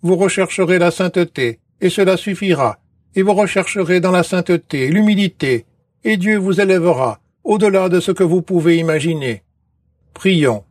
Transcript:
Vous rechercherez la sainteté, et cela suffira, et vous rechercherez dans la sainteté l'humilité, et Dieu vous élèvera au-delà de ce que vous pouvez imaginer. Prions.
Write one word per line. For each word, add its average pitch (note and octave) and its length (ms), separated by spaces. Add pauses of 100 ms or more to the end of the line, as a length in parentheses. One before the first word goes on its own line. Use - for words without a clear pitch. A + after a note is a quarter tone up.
Vous F3+ 140
rechercherez F#3 600
la F3 120
sainteté, E3 680 (200)
et F#3 80
cela F#3 300
suffira, E3+ 600 (360)
et F#3+ 80
vous G3 100
rechercherez F#3 680
dans F#3 100
la F3+ 120
sainteté E3+ 640
l'humilité, F#3 760 (400)
et A3 140
Dieu G#3 180
vous F#3+ 240
élèvera E3 600 (220)
au-delà G3 460
de F3+ 120
ce F#3+ 120
que F#3+ 100
vous F3 200
pouvez E3+ 340
imaginer. D#3 680 (680)
Prions. D3 580